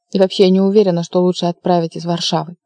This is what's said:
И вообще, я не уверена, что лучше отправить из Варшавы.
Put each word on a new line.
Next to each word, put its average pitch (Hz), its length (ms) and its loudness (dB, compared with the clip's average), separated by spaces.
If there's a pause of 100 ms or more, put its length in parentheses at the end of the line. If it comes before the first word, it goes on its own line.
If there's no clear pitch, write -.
(120)
И 196 60 -4
вообще, 190 260 2
я 185 60 4
не 190 100 4
уверена, 196 420 2
что 180 180 -2
лучше 180 260 -2
отправить 175 500 -2
из 165 80 -12
Варшавы. 170 600 -6